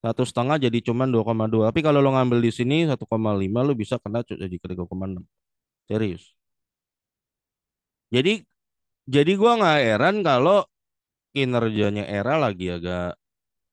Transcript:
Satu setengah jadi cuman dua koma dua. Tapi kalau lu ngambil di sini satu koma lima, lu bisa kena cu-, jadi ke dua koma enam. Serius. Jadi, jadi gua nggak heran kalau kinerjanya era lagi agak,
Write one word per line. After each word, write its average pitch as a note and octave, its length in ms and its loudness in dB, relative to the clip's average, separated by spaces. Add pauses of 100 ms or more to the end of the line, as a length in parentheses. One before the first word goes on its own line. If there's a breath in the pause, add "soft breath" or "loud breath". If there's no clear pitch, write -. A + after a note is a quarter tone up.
Satu A#2 160 -2
setengah C3 400 0
jadi A#2+ 240 0
cuman B2 240 0
dua A2+ 160 2
koma A2 240 0
dua. A2 240 2
Tapi E3 80 0
kalau D3 160 4
lu C#3 160 4
ngambil B2 320 2
di A2+ 80 2
sini C#3+ 320 0
satu C3 240 -4
koma A2 240 0
lima, G2+ 320 0
lu C#3+ 80 0
bisa A#2+ 240 -4
kena A2+ 240 -6
cu-, - 160 -10
jadi F#2 160 -8
ke F2+ 240 -10
dua F2 80 -6
koma F#2+ 240 -8
enam. F2+ 160 -10 (640)
Serius. G#2+ 400 -4 (1800)
Jadi, E3+ 320 0 (640)
jadi C#3+ 240 4
gua A3+ 240 4
nggak E3 240 4
heran C3 400 2
kalau E3 480 2 (640)
kinerjanya A2 720 0
era G#2 320 -2
lagi F#2+ 320 -2
agak, F2 480 -6 (560)